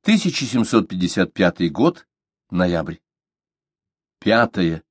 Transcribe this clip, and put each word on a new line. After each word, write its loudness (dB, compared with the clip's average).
Тысяча 0
семьсот 0
пятьдесят -2
пятый 0
год, -2
ноябрь. -2
Пятое. 0